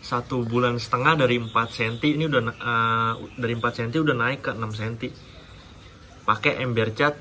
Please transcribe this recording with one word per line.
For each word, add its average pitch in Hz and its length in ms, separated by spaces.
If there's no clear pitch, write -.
satu 123 400
bulan 120 320
setengah 127 400
dari 123 240
empat 117 320
senti, 117 400
ini 156 160
udah, 131 140
eh, 113 600
dari 117 160
empat 117 160
senti 120 240
udah 151 160
naik 123 320
ke 135 80
enam 110 220
senti. 113 340
Pakai 135 340
ember 113 320
cat 143 280